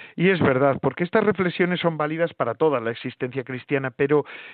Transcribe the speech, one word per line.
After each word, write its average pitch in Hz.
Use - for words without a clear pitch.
Y 175
es 180
verdad, 135
porque 143
estas 214
reflexiones 180
son 165
válidas 156
para 117
toda 143
la 113
existencia 123
cristiana, 131
pero, 143